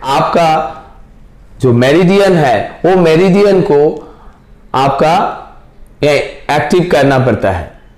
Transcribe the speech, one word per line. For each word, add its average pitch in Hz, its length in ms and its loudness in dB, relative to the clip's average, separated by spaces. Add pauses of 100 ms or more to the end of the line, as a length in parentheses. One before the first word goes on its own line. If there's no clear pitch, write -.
आपका 156 720 -2 (840)
जो 127 120 2
मेरिडियन 180 600 2
है, 135 520 -2
वो 185 120 2
मेरिडियन 185 640 2
को 147 480 0 (680)
आपका 151 600 -2 (680)
ए-, 143 480 -2
एक्टिव 165 420 0
करना 139 260 2
पड़ता 123 320 0
है। 87 300 -10 (160)